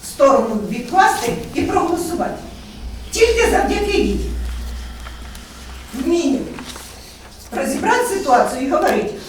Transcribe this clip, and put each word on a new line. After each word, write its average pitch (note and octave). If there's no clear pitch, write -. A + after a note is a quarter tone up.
в -
сторону A3+
відкласти G4+
і -
проголосувати. -
Тільки A4+
завдяки G4+
їй -
вмінню D#4
розібрати G#4
ситуацію C4
і -
говорити, D#4+